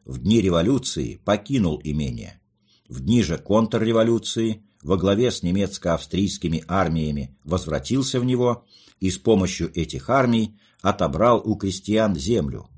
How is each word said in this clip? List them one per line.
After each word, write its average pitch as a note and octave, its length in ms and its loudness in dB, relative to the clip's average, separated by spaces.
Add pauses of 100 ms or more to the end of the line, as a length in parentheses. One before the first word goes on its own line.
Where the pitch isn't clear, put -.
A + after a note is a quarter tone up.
в C2 140 -12
дни G#2+ 220 4
революции F2 840 0
покинул G2+ 600 0
имение. D#2 560 -6 (480)
В B1 120 -14
дни G#2+ 220 2
же E2 160 -2
контрреволюции – A2 1300 0 (180)
во E2+ 140 0
главе G2+ 340 2
с - 120 -8
немецко-австрийскими F2+ 1200 -2
армиями D#2 760 -2
возвратился F2 760 -2
в B2 40 -2
него B2 400 0 (340)
и F#2+ 120 0
с - 80 -6
помощью F#2 560 2
этих - 360 -6
армий A#2+ 480 2 (240)
отобрал G2 640 2
у G#2+ 120 0
крестьян G2+ 600 0
землю. D2 600 -2